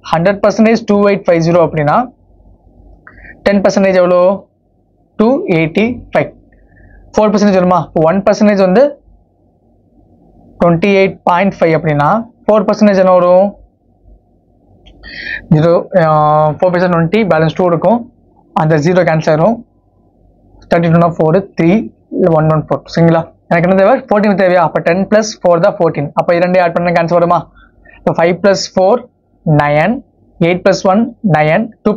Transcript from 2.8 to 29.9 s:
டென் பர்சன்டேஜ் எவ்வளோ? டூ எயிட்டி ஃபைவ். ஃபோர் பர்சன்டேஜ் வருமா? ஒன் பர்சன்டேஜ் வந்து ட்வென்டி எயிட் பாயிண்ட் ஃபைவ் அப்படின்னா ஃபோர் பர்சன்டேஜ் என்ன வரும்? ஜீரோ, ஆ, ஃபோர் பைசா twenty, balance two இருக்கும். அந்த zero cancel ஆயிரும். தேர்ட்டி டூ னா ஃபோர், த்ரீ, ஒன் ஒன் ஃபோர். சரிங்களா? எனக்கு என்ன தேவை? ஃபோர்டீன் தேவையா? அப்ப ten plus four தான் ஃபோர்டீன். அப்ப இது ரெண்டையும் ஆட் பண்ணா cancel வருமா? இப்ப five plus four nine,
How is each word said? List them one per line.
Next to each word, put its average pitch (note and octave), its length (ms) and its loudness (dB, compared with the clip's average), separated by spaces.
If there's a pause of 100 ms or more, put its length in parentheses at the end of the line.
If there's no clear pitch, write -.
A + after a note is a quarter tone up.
டென் G3+ 180 0
பர்சன்டேஜ் F#3+ 380 0
எவ்வளோ? F3+ 180 2 (1000)
டூ G#3+ 80 2 (300)
எயிட்டி E3 260 -2 (280)
ஃபைவ். D3+ 180 -2 (840)
ஃபோர் G#3+ 180 2
பர்சன்டேஜ் G3+ 260 2
வருமா? F3+ 180 0 (300)
ஒன் F3+ 180 0
பர்சன்டேஜ் G#3 400 2
வந்து F#3 160 2 (1800)
ட்வென்டி E3+ 280 0 (120)
எயிட் F#3+ 140 -2 (140)
பாயிண்ட் F#3 280 0
ஃபைவ் E3 200 0
அப்படின்னா D3 300 -2 (380)
ஃபோர் G#3+ 240 0
பர்சன்டேஜ் G#3 340 2
என்ன F#3 140 4
வரும்? F3+ 280 2 (2000)
ஜீரோ, D#3 180 2 (300)
ஆ, D#3+ 80 2 (480)
ஃபோர் F3+ 160 0
பைசா F3+ 220 0
twenty, E3 260 0 (100)
balance D#3+ 280 0
two F3+ 120 2
இருக்கும். F3 280 0 (600)
அந்த D#3+ 140 0 (120)
zero F3+ 220 2
cancel D#3+ 240 -2
ஆயிரும். E3+ 220 0 (1120)
தேர்ட்டி E3+ 260 0
டூ E3+ 100 4
னா F3 120 0
ஃபோர், D#3+ 220 2 (200)
த்ரீ, E3+ 120 2 (680)
ஒன் D#3 160 0
ஒன் D3+ 120 -2
ஃபோர். - 160 -6 (120)
சரிங்களா? E3 260 2 (280)
எனக்கு E3+ 200 0
என்ன F#3+ 120 2
தேவை? G#3+ 140 2 (140)
ஃபோர்டீன் G3+ 340 0
தேவையா? F3+ 240 2
அப்ப D#3+ 120 -2 (100)
ten F#3 220 0
plus A3 160 0 (160)
four F3 120 2 (100)
தான் G3+ 140 0
ஃபோர்டீன். D#3+ 300 -2 (100)
அப்ப D#3+ 160 -4
இது F3 100 0
ரெண்டையும் F3+ 220 0
ஆட் E3+ 100 -4
பண்ணா F3 220 -2
cancel E3+ 200 0
வருமா? E3+ 200 0 (600)
இப்ப - 200 -4
five F3 160 0 (100)
plus F#3+ 160 2 (140)
four G3+ 260 0 (600)
nine, D3+ 320 0 (540)